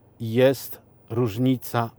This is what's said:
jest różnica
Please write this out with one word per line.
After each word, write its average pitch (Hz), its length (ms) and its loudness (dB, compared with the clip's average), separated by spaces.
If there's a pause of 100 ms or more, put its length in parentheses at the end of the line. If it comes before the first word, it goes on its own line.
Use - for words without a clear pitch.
(200)
jest 120 600 2 (300)
różnica 117 880 -2